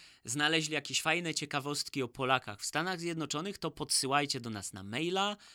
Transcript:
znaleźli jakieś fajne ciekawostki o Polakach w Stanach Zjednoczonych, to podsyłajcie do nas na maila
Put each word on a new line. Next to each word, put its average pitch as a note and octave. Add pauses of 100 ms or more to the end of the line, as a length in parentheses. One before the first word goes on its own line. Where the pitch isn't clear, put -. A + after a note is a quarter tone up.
(260)
znaleźli D3+
jakieś C#3+
fajne E3
ciekawostki C#3+
o A#2+
Polakach C3
w -
Stanach E3+
Zjednoczonych, E3+
to D#3+
podsyłajcie C#3
do A#2
nas G#2
na F#2+
maila F3 (180)